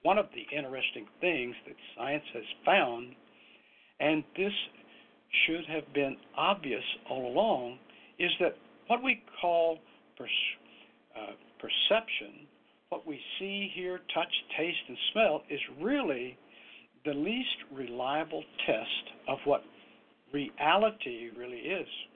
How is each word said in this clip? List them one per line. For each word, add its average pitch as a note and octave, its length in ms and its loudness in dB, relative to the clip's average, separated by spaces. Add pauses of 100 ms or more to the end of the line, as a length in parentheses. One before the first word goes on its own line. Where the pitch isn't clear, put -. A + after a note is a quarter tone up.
One F#3 160 6
of G3 160 2
the A#2+ 200 -8
interesting C3 520 -4 (120)
things D3 360 0 (120)
that - 80 -16 (220)
science C#3+ 260 -2 (100)
has A#2 100 -8 (200)
found, B2 520 4 (840)
and D3+ 240 4 (140)
this G3 160 0 (920)
should E3 220 -2
have D3+ 260 -4
been C#3 220 2 (220)
obvious D#3+ 460 2 (260)
all C3 180 -4
along, C3 520 2 (400)
is F3+ 200 2
that E3+ 160 4 (320)
what A#3+ 160 2
we B3 200 0 (180)
call E3 380 4 (360)
perce-, - 420 -2 (600)
uh, G#2 160 -12 (260)
perception C3 840 0 (440)
what E3 180 -8
we C#3 120 -6 (200)
see, G3 340 -4
hear, F3+ 260 -4 (140)
touch, E3+ 200 0 (240)
taste, E3 200 0 (100)
and B2 100 -10 (140)
smell G3 380 4
is C#3+ 100 -4 (220)
really D#3+ 560 0 (680)
the D3 100 -2
least G#3 440 0 (160)
reliable C3+ 680 -2 (220)
test - 440 0 (180)
of C3+ 180 -2
what C#3 180 4 (680)
reality C#3+ 1040 2
really B2 220 -10
is. D#3+ 280 -4 (280)